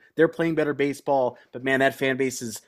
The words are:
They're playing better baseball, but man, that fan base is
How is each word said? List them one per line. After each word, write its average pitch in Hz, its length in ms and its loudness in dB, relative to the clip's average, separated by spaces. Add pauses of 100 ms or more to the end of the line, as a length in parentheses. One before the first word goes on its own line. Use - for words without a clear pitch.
(160)
They're 160 120 4
playing 165 280 -2
better 147 180 0
baseball, 135 640 0 (140)
but 127 120 -12
man, 135 180 2
that 135 140 2
fan 135 220 0
base 131 240 -2
is 113 260 -8